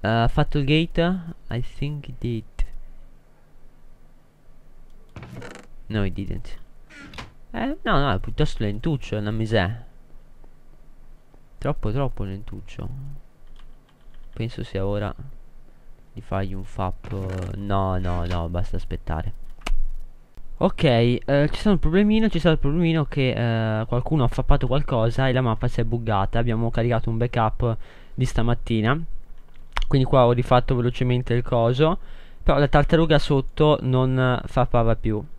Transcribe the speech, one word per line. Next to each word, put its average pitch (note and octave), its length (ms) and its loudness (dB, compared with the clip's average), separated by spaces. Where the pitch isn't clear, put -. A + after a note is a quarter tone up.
Eh, G2+ 80 -2
ha A#2 200 2
fatto D3 300 2
il C#3+ 60 0
gate? E3+ 680 0
I A#2+ 120 -4
think C#3+ 460 -6
he B2 100 -12
did. A#2 260 -4
No, A2 140 0
he G2 80 0
didn't. F#2+ 480 -6
Eh, C#4 300 -4
no, F#3+ 180 2
no, C#3 120 2
è F#2 60 0
piuttosto - 460 0
lentuccio, A2+ 520 -2
è G#2+ 40 -2
una G#2 100 -4
misè. A2 520 0
Troppo, C3+ 340 -2
troppo C3 320 -2
lentuccio. G2 640 -10
Penso - 320 -8
sia F#2+ 200 -6
ora G#2 300 -4
di - 80 -14
fargli F#2+ 320 -4
un F#2+ 120 -8
fap. F#2+ 920 -6
No, G2 420 0
no, F2 280 0
no, E2+ 220 -2
basta E2+ 280 0
aspettare. - 560 -4
Ok, F#3 280 2
eh, A#2+ 400 4
c'è - 280 2
stato - 180 2
un F#3 80 4
problemino, G#3 500 4
c'è F3 100 0
stato D#3+ 160 4
il D3 60 0
problemino E3 440 2
che, A2+ 760 0
eh, A2 60 -4
qualcuno B2 380 2
ha B2+ 40 4
fappato - 380 4
qualcosa B2 640 2
e B2+ 40 2
la B2+ 80 2
mappa A#2+ 280 0
si - 120 0
è B2 40 2
buggata. A2 540 0
Abbiamo A#2 320 2
caricato A#2 400 0
un A#2 80 0
backup A#2 580 0
di B2+ 100 0
stamattina, A#2 760 2
quindi C3 220 4
qua B2+ 180 6
ho A#2+ 60 6
rifatto B2 420 4
velocemente B2 600 0
il A#2+ 80 2
coso. B2+ 560 2
Però C#3 160 4
la C#3+ 100 4
tartaruga D#3 500 6
sotto D3 600 2
non B2+ 640 2
fappava A#2 520 2
più. A2 280 -2